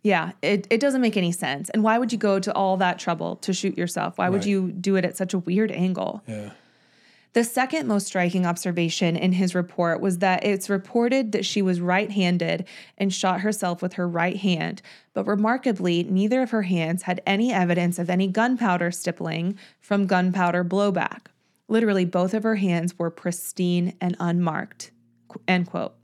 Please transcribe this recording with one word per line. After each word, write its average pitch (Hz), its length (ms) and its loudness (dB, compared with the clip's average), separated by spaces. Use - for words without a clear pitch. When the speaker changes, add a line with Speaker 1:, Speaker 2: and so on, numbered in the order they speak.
Speaker 1:
Yeah, 185 300 2
it, 196 260 0
it 226 100 2
doesn't 269 220 2
make 226 160 2
any 175 160 2
sense. 143 380 -4
And 220 120 0
why 220 160 4
would 240 140 -2
you 220 60 -2
go 196 220 2
to 196 120 -4
all 190 240 0
that 180 220 0
trouble 170 380 -4
to - 180 -4
shoot - 240 -2
yourself? 175 400 -4
Why 180 100 2
would 185 140 0
Speaker 2:
Right. 202 60 -2
Speaker 1:
you 190 240 0
do 190 240 0
it 185 100 2
at 170 100 -6
such 185 160 -4
a 190 60 0
weird 185 340 0
angle? 180 560 -2
Speaker 2:
Yeah. 104 220 -8
Speaker 1:
The 233 120 4
second 262 420 -2
most 202 200 0
striking 180 400 0
observation 170 680 0
in 180 180 2
his 180 220 2
report 175 460 0
was 180 200 0
that 185 220 2
it's 196 280 -2
reported 233 600 0
that 196 120 -2
she - 160 -2
was 180 220 2
right-handed 180 840 0
and 196 160 0
shot 185 280 0
herself 190 420 -2
with 185 120 -4
her 175 140 -2
right 175 300 0
hand. 180 420 -2
But 208 140 -4
remarkably, 202 800 2
neither 214 360 2
of 247 100 0
her 220 120 0
hands 175 400 0
had 180 240 -4
any 226 260 2
evidence 175 460 2
of 175 100 -4
any 185 180 2
gunpowder 202 640 0
stippling 170 680 -6
from 202 260 0
gunpowder 180 580 2
blowback. 190 640 0
Literally, 208 380 2
both 180 260 0
of 220 100 -2
her 220 140 2
hands 175 420 0
were 170 120 -2
pristine 175 920 -2
and 180 180 -2
unmarked, 170 720 -2
qu-, - 180 -16
end 180 200 2
quote. - 360 -6